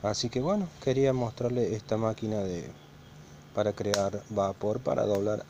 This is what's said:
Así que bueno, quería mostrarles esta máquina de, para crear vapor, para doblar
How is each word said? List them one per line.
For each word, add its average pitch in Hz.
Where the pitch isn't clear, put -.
Así 107
que 123
bueno, 185
quería 135
mostrarles 120
esta 107
máquina 110
de, 92
para 104
crear 101
vapor, 101
para -
doblar 104